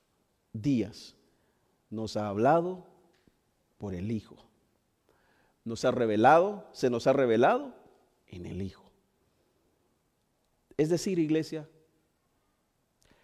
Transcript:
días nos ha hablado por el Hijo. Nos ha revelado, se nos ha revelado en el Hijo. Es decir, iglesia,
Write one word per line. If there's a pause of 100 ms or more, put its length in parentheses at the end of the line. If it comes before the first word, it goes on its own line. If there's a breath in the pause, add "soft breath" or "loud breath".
(520)
días (760)
nos
ha
hablado (960)
por
el
Hijo. (1300)
Nos
ha
revelado,
se
nos
ha
revelado (540)
en
el
Hijo. (1900)
Es
decir,
iglesia, (1600)